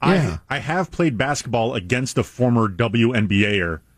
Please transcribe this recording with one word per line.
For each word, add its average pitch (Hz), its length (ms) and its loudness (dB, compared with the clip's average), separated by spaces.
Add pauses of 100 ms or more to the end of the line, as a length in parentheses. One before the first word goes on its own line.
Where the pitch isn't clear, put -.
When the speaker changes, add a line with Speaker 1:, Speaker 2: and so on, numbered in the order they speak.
Speaker 1:
I, 165 140 4
Speaker 2:
Yeah. 127 220 0 (120)
Speaker 1:
I 139 100 -2
have 170 320 -4
played 156 260 0
basketball 127 580 -2
against 120 420 -4
a 120 60 2
former 120 440 2
W 113 460 2
N 107 140 2
B 101 180 2
A-er, 90 360 -2 (160)